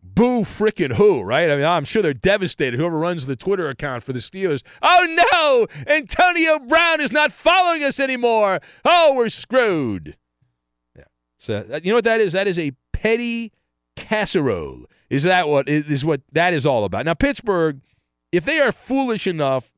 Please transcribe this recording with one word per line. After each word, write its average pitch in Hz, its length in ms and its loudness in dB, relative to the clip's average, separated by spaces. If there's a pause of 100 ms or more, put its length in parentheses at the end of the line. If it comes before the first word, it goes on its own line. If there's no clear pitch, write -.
Boo 240 400 0
frickin' 170 520 -2
who, 180 280 4
right? 143 280 0
I 143 60 2
mean, 143 80 0
I'm 160 200 0
sure 220 180 -2
they're 156 100 0
devastated, 156 680 0
whoever 165 200 -2
runs 165 280 -4
the 135 100 -6
Twitter 185 320 -4
account 131 360 -8
for 135 80 -10
the 123 60 -6
Steelers. 180 440 -4 (200)
"Oh, 349 500 4
no! 285 340 2 (260)
Antonio 320 680 2
Brown 320 420 2
is 262 100 -2
not 302 220 0
following 339 500 2
us 277 160 -2
anymore! 233 640 0 (240)
Oh, 320 300 4
we're 233 160 0
screwed!" 143 840 -2 (800)
Yeah. - 100 -20 (340)
So, 104 340 -6
uh, 156 100 -6
you 180 80 -2
know 233 60 2
what 220 80 2
that 226 160 2
is? 180 140 0
That 196 120 0
is 180 120 -2
a 147 140 -4 (200)
petty 233 600 -2 (440)
casserole. 104 880 -4 (240)
Is 139 140 -2
that 180 260 2
what, 139 220 0
is, 151 160 -2
is 143 180 -4
what 151 160 -2 (120)
that 175 200 2
is 143 140 -2
all 120 180 0
about? 101 220 -4
Now, 165 80 -2
Pittsburgh, 175 680 -2 (500)
if 165 140 0
they 311 140 0
are 262 140 2
foolish 254 540 -4
enough 139 520 -2